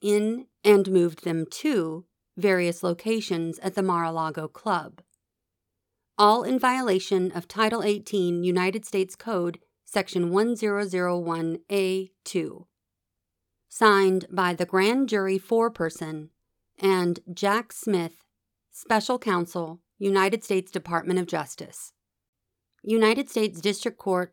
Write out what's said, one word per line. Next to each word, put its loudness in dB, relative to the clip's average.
in 0
and 6
moved 2
them -2
to -2
various 0
locations -4
at -6
the -2
Mar-a-Lago -2
Club. -6
All 6
in -2
violation 0
of -10
Title -2
eighteen 0
United 0
States -2
Code, -6
Section -2
one 2
zero -2
zero -2
one -4
A 0
two. -6
Signed 4
by 0
the -2
grand 2
jury 0
foreperson -2
and 2
Jack -2
Smith, -4
Special -2
Counsel, -4
United 0
States -2
Department -2
of -2
Justice. -10
United 4
States -2
District -4
Court, -2